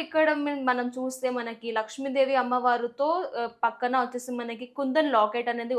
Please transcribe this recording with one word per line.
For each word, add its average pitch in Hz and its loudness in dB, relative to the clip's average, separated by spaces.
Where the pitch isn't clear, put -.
ఇక్కడ 311 4
మన-, 285 -2
మనం 247 0
చూస్తే 254 -4
మనకి 233 -8
లక్ష్మీదేవి 269 0
అమ్మవారితో, 247 0
ఆ, 233 0
పక్కన 240 0
వచ్చేసి 247 -6
మనకి 233 -8
కుందన్ 277 2
లాకెట్ 233 2
అనేది 240 -4